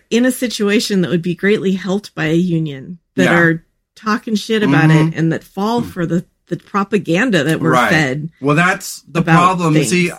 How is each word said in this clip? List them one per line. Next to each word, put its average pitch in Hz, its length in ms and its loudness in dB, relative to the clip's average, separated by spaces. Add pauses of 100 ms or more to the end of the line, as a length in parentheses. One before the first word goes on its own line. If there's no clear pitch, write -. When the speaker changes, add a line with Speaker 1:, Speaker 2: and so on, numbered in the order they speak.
(120)
Speaker 1:
in 233 140 4
a 262 60 2
situation 208 720 0
that 156 80 0
would 170 140 -2
be 175 100 -2
greatly 190 380 0
helped 190 420 -4
by 156 120 -4
a 156 100 0
union 165 640 -2 (160)
that 185 100 2
Speaker 2:
Yeah. 170 140 4
Speaker 1:
are 165 260 2 (300)
talking 220 400 -4
shit 220 260 -2
about 160 300 4
Speaker 2:
Mm-hmm. 160 160 4
Speaker 1:
it 160 100 -6
and 160 160 0
that 131 100 -8
fall 226 380 -4
Speaker 2:
Mm. - 80 -6
Speaker 1:
for 180 160 -6
the, 175 180 -2 (220)
the 170 120 -8
propaganda 196 880 0
that 156 140 0
we're 135 120 0
Speaker 2:
Right. 120 180 4
Speaker 1:
fed 147 400 0 (100)
Speaker 2:
Well, 147 160 0
that's 185 460 -2
the 151 200 -4
Speaker 1:
about 165 140 2 (220)
Speaker 2:
problem. 165 160 0
Speaker 1:
things. 151 160 2
Speaker 2:
See, 180 300 0